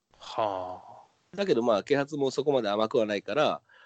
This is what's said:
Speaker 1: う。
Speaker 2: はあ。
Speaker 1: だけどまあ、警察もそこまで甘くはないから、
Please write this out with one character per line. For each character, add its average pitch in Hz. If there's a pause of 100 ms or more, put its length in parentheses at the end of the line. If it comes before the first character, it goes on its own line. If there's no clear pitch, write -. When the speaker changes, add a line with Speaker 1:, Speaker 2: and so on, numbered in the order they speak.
(140)
Speaker 1:
う。 -
Speaker 2:
は 92
あ。 -
Speaker 1:
だ 202
け 170
ど 117
ま 117
あ、 95
警 143
察 143
も 135
そ 131
こ 147
ま 131
で 104
甘 107
く -
は 110
な 104
い 98
か 101
ら、 117 (240)